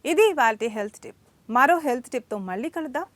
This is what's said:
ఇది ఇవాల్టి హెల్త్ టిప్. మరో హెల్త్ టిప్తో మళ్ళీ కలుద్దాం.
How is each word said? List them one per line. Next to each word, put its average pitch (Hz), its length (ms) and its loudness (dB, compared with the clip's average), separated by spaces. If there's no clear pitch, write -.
ఇది 359 240 4
ఇవాల్టి 233 380 0
హెల్త్ 214 340 -8
టిప్. 220 140 -18
మరో 277 280 4
హెల్త్ 254 320 -4
టిప్తో 233 280 -6
మళ్ళీ 196 320 -8
కలుద్దాం. 311 360 -8